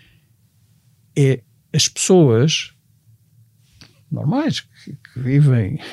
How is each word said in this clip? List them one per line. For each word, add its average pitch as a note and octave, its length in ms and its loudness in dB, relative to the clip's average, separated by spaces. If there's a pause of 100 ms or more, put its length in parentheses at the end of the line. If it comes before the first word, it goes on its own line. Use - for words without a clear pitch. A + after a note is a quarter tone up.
(1160)
É C3+ 240 0 (320)
as D#3 140 2
pessoas D#3 880 0 (1400)
normais, G3+ 500 -4
que, - 340 -20
que - 240 -20
vivem, C3 600 0 (140)